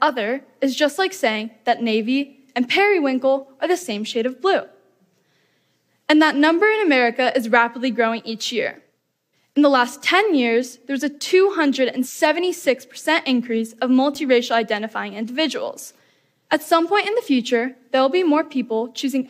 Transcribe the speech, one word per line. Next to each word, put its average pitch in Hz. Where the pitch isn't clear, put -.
other 254
is 269
just 294
like 381
saying 220
that 233
navy 233
and 240
periwinkle 277
are 330
the 359
same 214
shade 226
of 254
blue. 370
And 302
that 311
number 330
in 440
America 254
is 226
rapidly 233
growing 226
each -
year. -
In 285
the 294
last 254
ten 392
years, 247
there 277
was 269
a 294
two 370
hundred 277
and 254
seventy-six 311
percent -
increase 226
of 254
multiracial 262
identifying 214
individuals. 247
At 302
some 330
point 392
in 403
the 480
future, 254
there 262
will 269
be 359
more 302
people 240
choosing 262